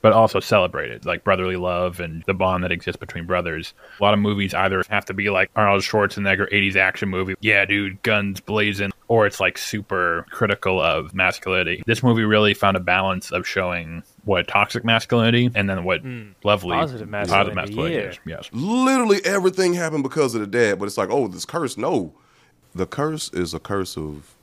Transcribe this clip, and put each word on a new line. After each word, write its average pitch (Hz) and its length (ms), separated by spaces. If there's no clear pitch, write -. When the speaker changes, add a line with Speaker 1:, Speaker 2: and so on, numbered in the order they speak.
Speaker 1:
but 110 120
also 110 260
celebrate 85 520
it, 57 120
like 85 200
brotherly 92 340
love 90 420
and 82 280
the 95 60
bond 92 300
that 87 80
exists 87 280
between - 260
brothers. 87 480
A 101 40
lot 104 100
of 101 60
movies 101 340
either 95 360
have 101 160
to - 100
be 101 160
like 95 240
Arnold 101 260
Schwarzenegger 101 720
eighties 98 260
action 95 320
movie, 92 320
yeah, 101 240
dude, 98 380
guns 101 360
blazing, 101 520
or 113 180
it's, - 140
like, 92 180
super 90 720
critical 95 500
of 82 360
masculinity. 92 720
This 117 160
movie 113 200
really 107 300
found 98 240
a - 20
balance 92 520
of 90 160
showing 87 560
what 92 220
toxic 104 380
masculinity 117 720
and 101 120
then 92 160
what 90 200
Speaker 2:
Mm. 117 400
Speaker 1:
lovely 104 340
Speaker 2:
Positive 123 320
Speaker 1:
positive - 0
Speaker 2:
masculinity, 101 460
Speaker 1:
masculinity 113 400
Speaker 2:
yeah. 101 160
Speaker 1:
is. - 80
Yes. - 100
Speaker 3:
Literally 226 720
everything 185 480
happened 160 300
because 131 320
of 110 60
the 104 60
dad, 104 300
but 98 80
it's 101 140
like, 95 100
oh, 123 180
this 90 180
curse, 156 320
no. 110 360
The 92 100
curse 151 480
is 82 220
a 80 40
curse 98 380
of 76 460